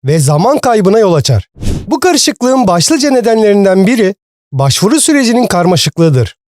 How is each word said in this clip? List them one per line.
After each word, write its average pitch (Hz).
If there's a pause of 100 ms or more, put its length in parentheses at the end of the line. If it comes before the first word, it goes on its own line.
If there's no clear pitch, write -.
ve 147
zaman 160
kaybına 220
yol 190
açar. 127 (380)
Bu 269
karışıklığın 262
başlıca 254
nedenlerinden 202
biri 220 (380)
başvuru 143
sürecinin 247
karmaşıklığıdır. 165 (140)